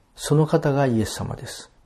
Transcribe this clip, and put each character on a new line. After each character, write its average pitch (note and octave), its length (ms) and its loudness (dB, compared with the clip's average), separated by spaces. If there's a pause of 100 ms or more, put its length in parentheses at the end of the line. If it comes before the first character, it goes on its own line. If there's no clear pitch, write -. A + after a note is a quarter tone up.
(160)
そ - 200 0
の D3+ 100 6
方 D#3 280 2
が C#3 120 2
イ A#2 140 2
エ A2 60 2
ス - 100 -8
様 - 200 -6
で - 120 -14
す。 - 240 -18 (140)